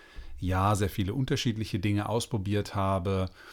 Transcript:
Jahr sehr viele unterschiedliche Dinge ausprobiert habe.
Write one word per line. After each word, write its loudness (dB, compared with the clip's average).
Jahr 2
sehr 0
viele -2
unterschiedliche 0
Dinge 0
ausprobiert -2
habe. 2